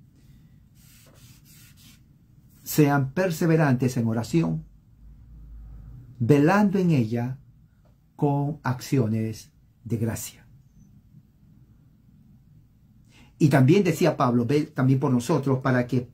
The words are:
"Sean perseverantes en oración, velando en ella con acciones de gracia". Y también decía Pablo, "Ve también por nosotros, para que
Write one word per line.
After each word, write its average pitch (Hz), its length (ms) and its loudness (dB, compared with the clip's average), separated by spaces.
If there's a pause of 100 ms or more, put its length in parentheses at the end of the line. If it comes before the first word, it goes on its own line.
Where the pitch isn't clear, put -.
(2750)
"Sean 143 500 2
perseverantes 160 840 0
en 117 100 0
oración, 160 580 -2 (1500)
velando 175 600 2
en 175 120 2
ella 120 480 -2 (800)
con 143 460 -2
acciones 113 880 -4 (320)
de 117 140 -6
gracia". - 500 -8 (3000)
Y 156 120 4
también 139 340 6
decía 160 340 2
Pablo, 123 300 0
"Ve 147 160 0
también 135 380 0
por 139 120 0
nosotros, 135 460 0
para 127 300 -2
que 127 260 -4